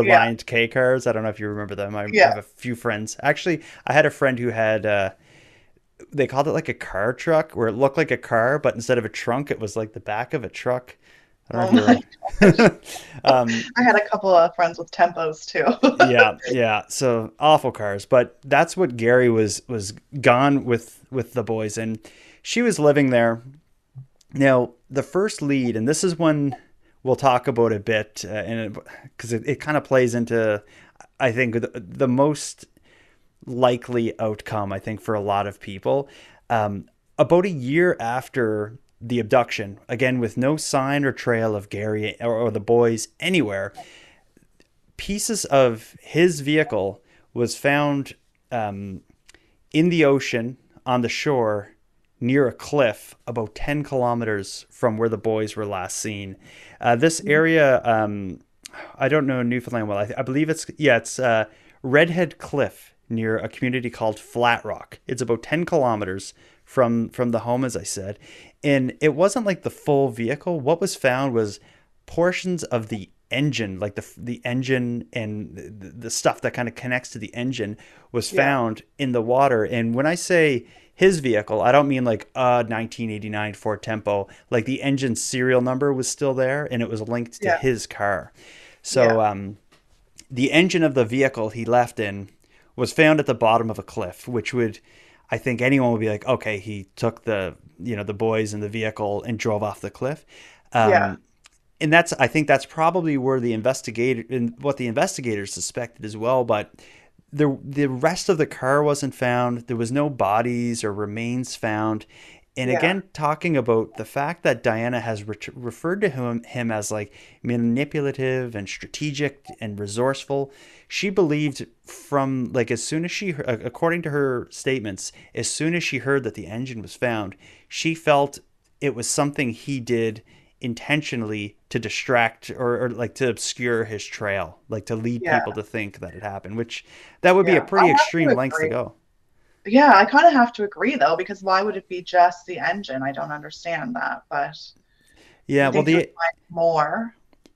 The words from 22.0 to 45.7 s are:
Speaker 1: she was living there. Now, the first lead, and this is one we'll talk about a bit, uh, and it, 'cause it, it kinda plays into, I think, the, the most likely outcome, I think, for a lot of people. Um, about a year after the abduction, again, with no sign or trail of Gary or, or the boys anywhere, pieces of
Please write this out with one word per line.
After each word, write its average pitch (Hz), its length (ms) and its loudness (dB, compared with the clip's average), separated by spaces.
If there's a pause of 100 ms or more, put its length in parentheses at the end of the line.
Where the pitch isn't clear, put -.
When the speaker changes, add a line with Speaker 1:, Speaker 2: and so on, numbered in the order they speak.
Speaker 1:
she - 200 -2
was 220 160 2
living 143 320 6
there. 117 320 4 (920)
Now, 135 380 4 (180)
the 131 120 -2
first 202 380 -2
lead, 131 360 0
and 110 120 0
this 156 160 0
is 170 140 0
one 151 380 0 (460)
we'll 127 140 2
talk 127 320 2
about 117 240 2
a 104 80 -4
bit, 107 460 -2
uh, 90 60 -10
and 107 440 -6
it, - 60 -14 (340)
'cause 113 160 -10
it, 113 160 -4
it 135 120 -2
kinda 151 200 0
plays 127 340 2
into, 113 480 0 (560)
I 131 140 0
think, 117 220 0
the, 113 200 -2
the 123 340 -2
most 143 580 0 (800)
likely 123 720 0
outcome, 107 540 -4
I 98 80 -8
think, 110 200 -8
for 113 140 -4
a 104 60 -2
lot 101 260 0
of 98 140 -12
people. 131 480 -4 (420)
Um, 104 400 -2 (280)
about 165 280 4
a 196 40 -2
year 156 500 0
after 113 760 -4 (220)
the 117 200 -4
abduction, 107 580 0 (100)
again, 127 300 0
with 113 180 -2
no 135 200 2
sign 143 480 -2
or 131 80 0
trail 113 420 0
of 101 140 -6
Gary 107 520 -4
or, 117 140 -2
or 117 160 0
the 107 100 -4
boys 117 480 2 (120)
anywhere, 104 520 0 (1200)
pieces 208 480 -4
of 123 560 2